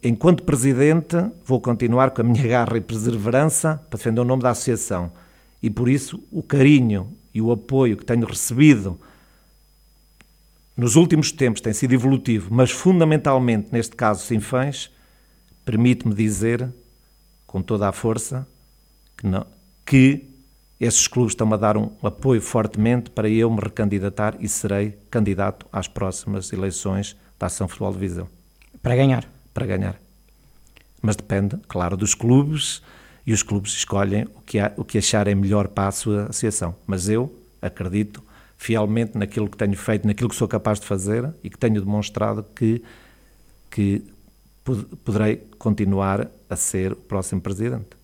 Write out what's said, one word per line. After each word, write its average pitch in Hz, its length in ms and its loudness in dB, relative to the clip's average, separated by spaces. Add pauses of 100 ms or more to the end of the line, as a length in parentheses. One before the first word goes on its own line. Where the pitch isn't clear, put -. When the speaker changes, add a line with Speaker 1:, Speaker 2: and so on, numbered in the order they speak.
Speaker 1:
enquanto 139 400 4
presidente, 147 720 2 (260)
vou 131 160 0
continuar 120 520 2
com - 100 -4
a - 20 2
minha 120 240 4
garra 120 300 2
e 107 40 0
perseverança 120 1080 0
para 110 80 -8
defender 117 240 0
o 123 40 2
nome 127 180 0
da 123 80 2
associação. 101 600 -4 (500)
E 117 80 0
por 120 200 0
isso, - 420 -2
o 160 120 -6
carinho 127 680 4 (220)
e 110 80 -2
o 113 100 2
apoio 120 460 2
que - 80 -16
tenho 117 220 0
recebido 117 720 4 (1800)
nos 120 200 0
últimos 165 360 4
tempos 120 300 0
tem 110 120 -2
sido 127 200 0
evolutivo, 120 600 0
mas 123 160 4
fundamentalmente, 143 1000 2
neste 117 240 -2
caso, 107 280 0
Sinfãs, 127 680 -2 (760)
permite-me 120 480 2
dizer, 110 560 0 (800)
com 92 160 -4
toda 104 260 0
a - 20 -2
força, 120 560 -4 (680)
que - 80 -10
não, 95 220 -2 (360)
que 139 460 4 (500)
esses - 280 2
clubes 120 240 0
estão-me 110 240 0
a - 20 -2
dar 107 180 2
um 107 140 -2 (140)
apoio 117 380 0
fortemente 110 680 0
para 107 180 -2
eu 113 220 4
me 110 100 0
recandidatar 101 800 -2
e 107 80 -8
serei 101 500 -4 (120)
candidato 98 600 -2
às 95 160 -6
próximas 101 680 -6
eleições 95 640 -4 (240)
da - 80 -4
Ação 92 200 -4
Futebol 98 260 -6
de 95 60 -8
Viseu. 90 300 -6 (520)
Speaker 2:
Para 120 140 0
ganhar? 131 300 2 (280)
Speaker 1:
Para - 120 -6
ganhar. 98 340 -4 (1000)
Mas 104 140 0
depende, 98 420 -2 (100)
claro, 90 300 -4
dos 101 160 -2
clubes, 139 680 0 (440)
e 110 80 0
os 101 100 0
clubes 101 300 -4
escolhem 101 500 -2 (120)
o - 100 -20
que - 120 -4
há, 101 200 0
o - 80 -8
que - 120 -4
acharem 104 380 0
melhor 98 320 2
para 98 220 -2
a - 20 -4
sua 104 320 -2
associação. 104 500 -4 (120)
Mas 95 240 -4
eu 120 260 -2 (260)
acredito 92 640 -6 (320)
fielmente 110 600 -2
naquilo 104 320 -4
que - 80 -16
tenho 101 180 0
feito, 104 320 -2
naquilo 104 220 -2
que - 60 -8
sou 113 120 -2
capaz 107 320 -2
de - 60 -16
fazer 107 440 -2 (140)
e - 60 -10
que - 80 -20
tenho 110 240 0
demonstrado 104 600 -4 (120)
que, 117 260 0 (880)
que 101 320 0 (600)
pod-, 113 220 -4 (180)
poderei 107 340 0 (220)
continuar 98 680 0 (220)
a 98 60 -6
ser 95 380 -4
o - 20 -8
próximo 95 460 -6
presidente. 107 480 -6 (140)